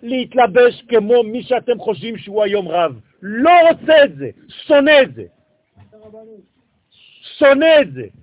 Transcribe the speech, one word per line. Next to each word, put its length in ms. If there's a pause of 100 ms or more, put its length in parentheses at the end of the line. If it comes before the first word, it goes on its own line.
להתלבש 840
כמו 360
מי 200
שאתם 360
חושבים 380
שהוא 260
היום 240
רב. 320 (220)
לא 300 (180)
רוצה 340
את 120
זה, 140 (380)
שונא 340
את 140
זה. 80 (2250)
שונא 440
את 120
זה. 100 (200)